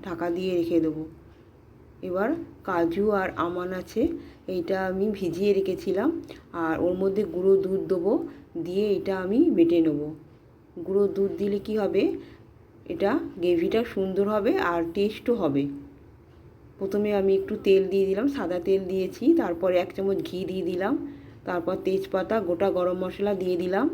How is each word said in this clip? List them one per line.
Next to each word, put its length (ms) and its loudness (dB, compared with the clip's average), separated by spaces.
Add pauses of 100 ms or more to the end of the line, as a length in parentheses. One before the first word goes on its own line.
ঢাকা 200 -6 (100)
দিয়ে 220 -2
রেখে 260 2
দেবো। 180 -4 (1040)
এবার 200 0 (400)
কাজু 360 0 (160)
আর 80 -2 (180)
আমান 240 -6 (100)
আছে, 220 -4 (520)
এইটা 220 -2 (140)
আমি 160 0 (120)
ভিজিয়ে 400 0
রেখেছিলাম, 500 0 (560)
আর 100 0 (100)
ওর 180 2
মধ্যে 200 2 (120)
গুঁড়ো 200 4 (100)
দুধ 160 -2 (120)
দেবো, 200 2 (520)
দিয়ে 200 0 (140)
এটা 160 -2 (100)
আমি 140 2 (180)
বেটে 300 6
নেব। 140 0 (840)
গুঁড়ো 180 2 (120)
দুধ 140 2 (100)
দিলে 260 0
কি 160 -4
হবে, 200 2 (920)
এটা 180 0 (300)
গ্রেভিটা 400 2 (120)
সুন্দর 420 0
হবে 180 2 (200)
আর 80 0 (140)
টেস্টও 480 0
হবে। 200 2 (1160)
প্রথমে 320 0 (100)
আমি 200 4
একটু 140 -6 (120)
তেল 160 8 (100)
দিয়ে 180 4
দিলাম, 180 0
সাদা 300 -2 (100)
তেল 140 4 (100)
দিয়েছি, 320 -4 (160)
তারপরে 420 0
এক 140 -6
চামচ 220 0 (100)
ঘি 100 -8 (120)
দিয়ে 200 -4
দিলাম, 240 -2 (500)
তারপর 300 -2 (100)
তেজপাতা, 520 0 (120)
গোটা 280 2
গরম 260 0
মশলা 300 -2 (100)
দিয়ে 200 0
দিলাম। 320 0